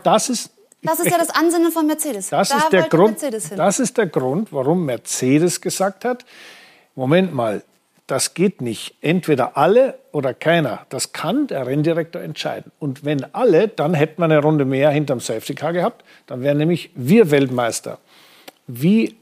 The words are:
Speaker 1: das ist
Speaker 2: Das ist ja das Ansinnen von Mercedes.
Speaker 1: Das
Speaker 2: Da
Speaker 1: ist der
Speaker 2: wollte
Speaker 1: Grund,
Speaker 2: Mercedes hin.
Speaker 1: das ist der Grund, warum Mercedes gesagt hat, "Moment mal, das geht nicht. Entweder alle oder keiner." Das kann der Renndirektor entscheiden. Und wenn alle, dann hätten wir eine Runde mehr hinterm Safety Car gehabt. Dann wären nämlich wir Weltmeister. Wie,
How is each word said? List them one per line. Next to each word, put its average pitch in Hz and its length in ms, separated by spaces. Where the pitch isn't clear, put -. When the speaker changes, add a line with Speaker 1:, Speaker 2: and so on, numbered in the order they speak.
Speaker 1:
das 202 260
ist - 220
Speaker 2:
Das 320 180
ist 339 120
ja 349 60
das 330 120
Ansinnen 330 440
von 320 140
Mercedes. 302 420
Speaker 1:
Das 175 200
Speaker 2:
Da 277 80
Speaker 1:
ist 311 140
der 185 120
Speaker 2:
wollte - 120
Speaker 1:
Grund, 208 160
Speaker 2:
Mercedes 220 280
hin. 202 80
Speaker 1:
das 190 220
ist - 180
der 214 100
Grund, 147 460
warum 151 320
Mercedes 139 720
gesagt 190 460
hat, 247 180
"Moment 165 380
mal, 113 300
das - 260
geht 180 280
nicht. 117 400
Entweder 147 560
alle 220 380
oder 135 200
keiner." 151 540
Das - 240
kann 247 360
der 135 200
Renndirektor 160 540
entscheiden. 151 580
Und 139 240
wenn 147 220
alle, 202 320
dann 156 260
hätten 156 280
wir 165 40
eine 156 160
Runde 151 220
mehr 135 260
hinterm 143 300
Safety 117 340
Car 151 200
gehabt. 180 320
Dann 127 160
wären 143 140
nämlich 160 380
wir 160 340
Weltmeister. 123 680
Wie, 185 540